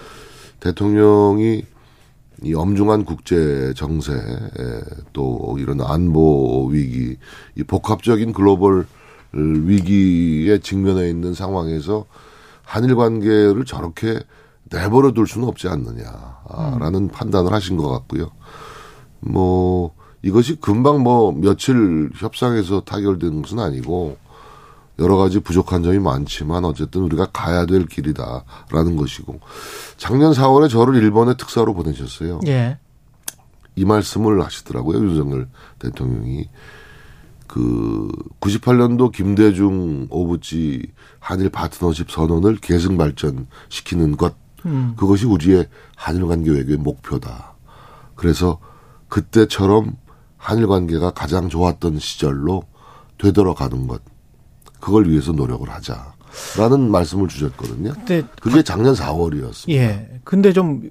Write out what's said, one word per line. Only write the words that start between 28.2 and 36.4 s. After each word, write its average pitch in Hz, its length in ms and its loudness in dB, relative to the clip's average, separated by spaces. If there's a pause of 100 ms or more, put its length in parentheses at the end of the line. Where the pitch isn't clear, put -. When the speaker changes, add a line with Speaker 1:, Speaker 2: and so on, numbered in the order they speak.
Speaker 1:
것이고 71 420 -8 (560)
작년 143 380 2
사월에 135 340 6
저를 117 280 4
일본에 113 420 4
특사로 117 360 -2
보내셨어요. 78 760 -6
Speaker 2:
예. 127 300 -2 (1000)
Speaker 1:
이 95 80 0
말씀을 104 580 2
하시더라고요. 69 560 -4
윤석열 71 480 -2 (320)
대통령이. 62 680 -6 (1000)